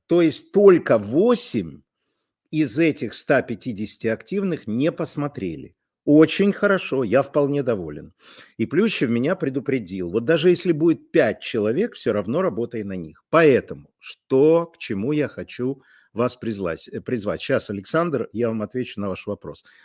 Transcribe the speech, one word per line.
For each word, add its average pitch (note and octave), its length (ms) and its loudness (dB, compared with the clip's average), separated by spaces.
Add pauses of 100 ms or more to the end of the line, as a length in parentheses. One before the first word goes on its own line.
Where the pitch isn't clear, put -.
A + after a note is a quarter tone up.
То F3 140 4
есть - 320 0
только F#3 440 8
восемь G#2+ 840 0 (720)
из D3 280 -2
этих D3 340 0
ста C3 280 0
пятидесяти G#2+ 680 -8
активных F3+ 600 -4
не B2+ 260 -2
посмотрели. C#3+ 800 -8 (300)
Очень D#3 480 6
хорошо, F3+ 500 -2
я A#2 180 2
вполне C#3+ 420 -2
доволен. E2 500 -6 (440)
И A2+ 80 -2
Плющев E3 440 0
меня B2+ 260 0
предупредил. A#2+ 760 -4
Вот A#2 160 -2
даже D#3+ 240 2
если F3 240 2
будет D#3+ 380 0
пять B2+ 300 2
человек, B2+ 540 -2
все A#2 180 -2
равно G#2 280 -2
работай A#2 420 -4
на G2 120 -8
них. D#2+ 340 -12
Поэтому, B2+ 680 2
что, D#3+ 680 2
к - 120 -20
чему A2 340 -4
я D3 140 -2
хочу B2 560 -8 (300)
вас A#2+ 240 -2
призвать, G2 520 -6
э, - 120 -12
призвать. G2+ 400 -6
Щас, - 280 -2
Александр, C3 640 -4
я A#2 160 -2
вам A2+ 140 -4
отвечу A2+ 380 -8
на G2+ 80 -4
ваш F#2 180 -10
вопрос. F#2 380 -12 (200)